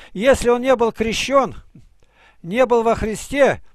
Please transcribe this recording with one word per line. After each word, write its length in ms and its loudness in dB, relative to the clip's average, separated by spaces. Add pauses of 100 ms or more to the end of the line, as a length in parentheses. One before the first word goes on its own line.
(120)
Если 380 2
он 100 2
не 160 2
был 160 0
крещен, 600 -2 (880)
не 220 0
был 180 2
во 120 0
Христе, 680 -2 (140)